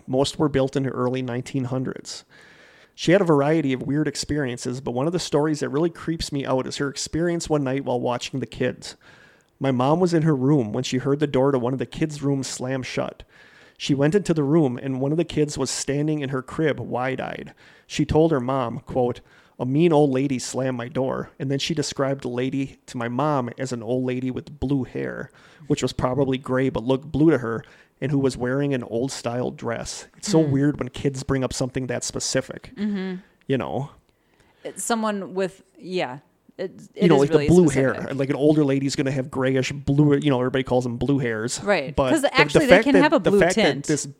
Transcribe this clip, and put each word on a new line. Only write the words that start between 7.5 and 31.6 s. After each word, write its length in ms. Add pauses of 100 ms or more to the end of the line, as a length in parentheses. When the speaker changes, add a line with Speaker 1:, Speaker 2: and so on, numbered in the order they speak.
Speaker 1:
night 220
while 120
watching 420
the 60
kids. 500 (640)
My 140
mom 280
was 120
in 100
her 140
room 380
when 100
she 140
heard 200
the 80
door 240
to 80
one 140
of 60
the 80
kids' 360
rooms 240
slam 360
shut. 400 (560)
She 160
went 200
into 200
the 100
room, 360
and 200
one 100
of 80
the 60
kids 340
was 120
standing 500
in 80
her 140
crib, 360
wide-eyed. 760 (320)
She 180
told 260
her 100
mom, 400
quote, 400 (380)
"A 80
mean 260
old 200
lady 260
slammed 400
my 100
door," 420 (100)
and 100
then 80
she 160
described 480
the 60
lady 580
to 100
my 120
mom 500
as 140
an 100
old 220
lady 260
with 300
blue 240
hair, 460 (360)
which 160
was 100
probably 460
gray 300
but 160
looked 260
blue 220
to 60
her, 260 (360)
and 120
who 60
was 180
wearing 380
an 100
old-style 680
dress. 540 (120)
It's 100
so 140
Speaker 2:
Hmm. 100
Speaker 1:
weird 260
when 100
kids 360
bring 200
up 80
something 360